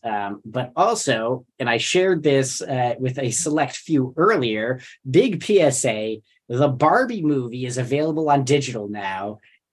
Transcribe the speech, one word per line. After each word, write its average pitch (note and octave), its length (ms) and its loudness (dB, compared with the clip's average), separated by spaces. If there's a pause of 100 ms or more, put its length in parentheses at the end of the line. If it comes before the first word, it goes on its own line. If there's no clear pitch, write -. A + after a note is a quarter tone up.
Um, G#2 420 -6
but B2+ 300 -6
also, C3 720 0 (140)
and A#2+ 100 -2
I A#2 60 2
shared F3 480 2
this, C3+ 360 2
uh, B2+ 380 -2
with B2+ 220 -4
a C3 100 -2
select D3+ 460 -2
few C3 400 -2
earlier, B2+ 640 0 (280)
big F3+ 320 4
P G3+ 200 4
S C#3+ 240 2
A, A2 360 -2 (280)
the B2+ 180 2
Barbie F3 560 2
movie B2+ 440 -2
is A#2+ 120 -6
available D3+ 520 0
on C#3+ 120 4
digital B2+ 460 0
now. G#2 500 -8 (340)